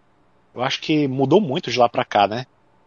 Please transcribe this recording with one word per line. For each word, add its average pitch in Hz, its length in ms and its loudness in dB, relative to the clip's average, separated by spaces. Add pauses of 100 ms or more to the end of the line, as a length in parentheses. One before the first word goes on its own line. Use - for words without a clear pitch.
(540)
Eu 117 80 -8
acho 135 180 -4
que 151 280 0
mudou 135 320 2
muito 135 300 -6
de 117 80 -2
lá 120 100 6
pra 123 160 -4
cá, 101 240 2
né? 117 180 -8 (400)